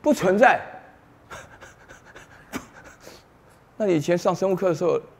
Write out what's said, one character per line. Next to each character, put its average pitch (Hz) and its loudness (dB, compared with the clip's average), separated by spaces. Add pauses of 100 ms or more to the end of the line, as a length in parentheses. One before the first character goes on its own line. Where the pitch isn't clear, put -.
不 302 2
存 190 2
在。 214 4 (680)
<laughs> - -18 (2500)
那 214 -2
你 185 2
以 151 2
前 175 0
上 180 0
生 190 -2
物 185 0
课 185 -2
的 165 0
时 147 -6
候 156 0 (200)